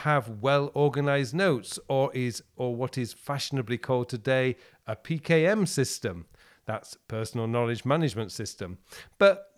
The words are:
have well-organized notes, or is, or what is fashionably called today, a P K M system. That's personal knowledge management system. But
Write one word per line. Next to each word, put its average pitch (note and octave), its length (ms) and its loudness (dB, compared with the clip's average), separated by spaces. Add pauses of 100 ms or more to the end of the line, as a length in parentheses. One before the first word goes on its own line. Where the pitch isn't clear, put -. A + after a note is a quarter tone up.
have C#3+ 260 2
well-organized C#3 1040 2
notes, D#3+ 460 0 (100)
or C#3 240 2
is, B2 300 -4 (120)
or B2 220 -4
what B2 220 -4
is A#2+ 160 -4
fashionably C3 640 -4
called B2 320 0
today, C3 460 0 (300)
a A2 80 -6
P E3 240 -6
K D#3+ 280 4
M G#3 180 4
system. G2+ 640 -2 (400)
That's - 300 -8 (120)
personal A2+ 380 -4
knowledge A#2 380 0
management B2+ 480 0
system. F#2 460 -10 (400)
But G3 400 4